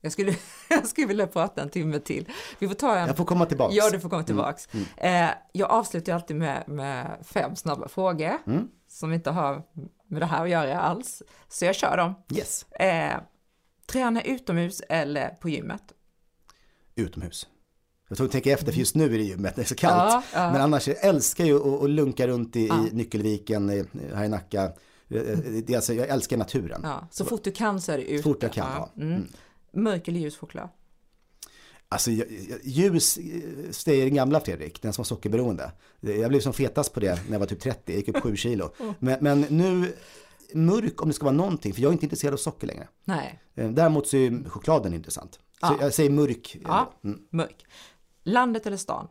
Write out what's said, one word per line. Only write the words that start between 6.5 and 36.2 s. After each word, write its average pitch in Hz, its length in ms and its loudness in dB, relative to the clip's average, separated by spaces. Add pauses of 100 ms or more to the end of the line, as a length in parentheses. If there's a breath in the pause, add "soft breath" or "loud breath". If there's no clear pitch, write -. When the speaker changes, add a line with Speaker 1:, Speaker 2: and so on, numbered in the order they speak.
Speaker 1:
med 139 540 -6
fem 175 340 -4
snabba - 320 -4
frågor 180 440 0 (140)
Speaker 2:
Mm. 185 220 0 (200)
Speaker 1:
som - 240 -6
inte 165 180 -2
har 147 320 -2 (440)
med 160 160 -4
det 170 40 -2
här 165 180 0
att 175 60 0
göra 160 300 0
alls. 175 420 -4 (260 soft breath)
Så - 160 -6
jag 185 100 4
kör 156 220 0
dem. 175 180 0 (200)
Speaker 2:
Yes. - 280 -4 (100)
Speaker 1:
Eh, 165 440 0 (680)
träna 240 360 0
utomhus 185 680 -2
eller 147 400 0
på - 200 -8
gymmet? - 340 -6 (1120 soft breath)
Speaker 2:
Utomhus. 87 520 -6 (600)
Jag 95 80 -8
tror 131 100 0
att 131 60 -2
tänka 135 200 4
efter, 147 200 0
för 156 60 0
just 123 160 0
nu 156 100 4
är 113 140 2
det 110 60 2
gymmet, 95 320 -4
det 123 60 -2
är 120 40 -2
så - 80 -4
kallt. 180 380 4
Speaker 1:
Ja, 247 100 4 (120)
ja. 175 180 2
Speaker 2:
Men 139 80 4
annars, 143 280 2
jag 139 160 -2
älskar 175 400 4
ju 147 120 6
att, 139 260 2
att 143 80 4
lunka 139 380 2
runt 120 280 -2
i, 113 100 4
Speaker 1:
Ja. 113 200 2
Speaker 2:
i 110 80 -4
Nyckelviken, 107 760 0
i, 101 140 0 (300)
här 101 100 -2
i 107 40 0
Nacka. 95 440 -2 (360 soft breath)
Eh, 113 120 -2
eh, 113 180 -2
det, 117 360 -4
alltså, 120 200 0
jag 120 140 -2
älskar 131 280 -2
naturen. 113 480 -4
Speaker 1:
Ja, 156 260 -8
så - 140 -6
fort 220 200 -4
du 196 80 -2
kan 202 280 -2
så 170 120 -4
är 147 60 0
det - 60 -4
ute. 147 180 -2
Speaker 2:
Så 151 100 2
fort - 100 0
jag 113 100 -2
kan, 101 220 -2
Speaker 1:
Ja. 151 220 -8
Speaker 2:
ja. - 60 -8
Speaker 1:
Mm. 160 120 -2
Speaker 2:
Mm. 101 140 -4 (440 loud breath)
Speaker 1:
Mörk 196 360 -2
eller 170 120 -2
ljus 151 160 -6
choklad? - 320 -14 (1200 loud breath)
Speaker 2:
Alltså, - 220 0
jag, 113 160 0 (220)
jag, 117 160 -8
ljus, 165 540 4
eh, 165 520 -10
säger 135 340 4
den 135 100 4
gamla 139 260 4
Fredrik, 78 420 -8
den - 100 -4
som 120 100 -6
var 113 40 -4
sockerberoende. 107 640 -2 (300 soft breath)
Jag 104 280 0